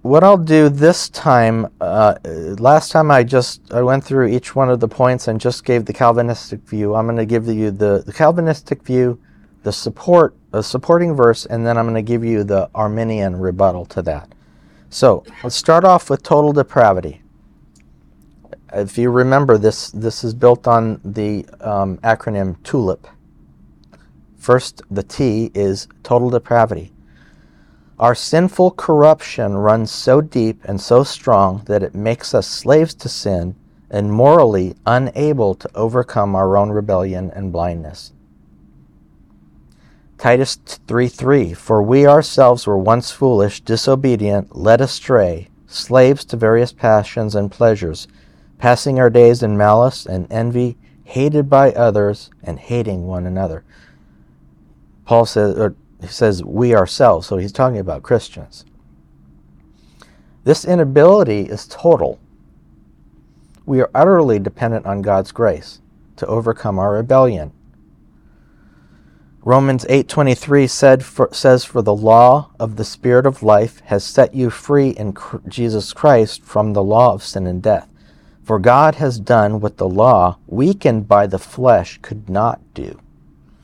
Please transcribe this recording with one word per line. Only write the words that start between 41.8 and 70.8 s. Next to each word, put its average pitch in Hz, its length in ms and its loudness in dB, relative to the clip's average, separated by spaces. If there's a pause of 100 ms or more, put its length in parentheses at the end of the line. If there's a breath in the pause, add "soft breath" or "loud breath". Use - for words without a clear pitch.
we 135 240 4
ourselves 139 580 4
were 101 140 -2
once 113 320 0
foolish, 104 500 -2
disobedient, 113 920 -2
led 110 260 2
astray, 98 680 -2 (180)
slaves 131 580 0
to - 100 -12
various 117 360 0
passions 107 640 -2
and 101 160 -4
pleasures, 101 560 -2 (500 soft breath)
passing 127 420 0
our 120 120 4
days 120 320 6
in 104 120 -2
malice 107 520 2
and 92 240 -6
envy, 120 480 -4 (240 soft breath)
hated 143 440 -2
by 139 260 4
others 104 580 0 (100)
and 82 160 -12
hating 107 480 -6
one 90 220 -8
another." 90 360 -6 (1400 soft breath)
Paul 117 220 2
says, 104 320 -2
or 101 180 -4 (240)
he 87 80 -18
says, 101 360 -2
"We 113 300 -2
ourselves," 95 540 2
so 98 100 -6
he's 98 140 -8
talking 127 280 -2
about 82 240 -10
Christians. - 600 -6 (1800 soft breath)
This 147 180 2
inability 156 800 4
is - 260 -10
total. 120 500 0 (1500)
We 131 160 -2
are - 120 -2
utterly 147 460 2
dependent 110 460 -6
on 101 160 -6
God's 95 320 -2
grace - 480 -4 (340)
to - 120 -10
overcome 113 520 -4
our 101 140 -2
rebellion. 117 580 0 (1900 soft breath)
Romans 131 460 0
eight 135 180 0
twenty-three 139 600 0
said, 135 360 4